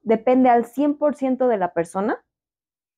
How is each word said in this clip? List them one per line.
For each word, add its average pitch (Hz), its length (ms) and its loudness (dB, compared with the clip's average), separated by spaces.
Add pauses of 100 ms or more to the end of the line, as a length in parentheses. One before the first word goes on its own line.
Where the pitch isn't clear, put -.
depende 254 460 2
al 240 160 4
cien 294 320 -2
por 294 180 0
ciento 262 320 -2
de 226 100 0
la 175 160 -4
persona, 196 500 -4 (760)